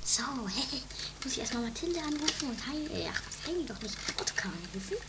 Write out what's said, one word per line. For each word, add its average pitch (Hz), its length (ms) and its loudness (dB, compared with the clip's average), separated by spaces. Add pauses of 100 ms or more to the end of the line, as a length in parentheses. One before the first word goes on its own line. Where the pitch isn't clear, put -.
So, - 180 6
<laughs> 254 1000 -2
muss 262 80 0
ich - 60 2
erst 233 160 0
mal 240 80 4
Mathilde 330 380 2
anrufen 302 500 2
und 233 160 -2
Heini, 302 200 0
äh, 165 260 0
ach, - 100 0 (240)
Heini 339 200 2
doch 202 160 -4
nicht. 196 140 -2 (240)
Ottokar - 320 0
anrufen. 190 440 -4 (120)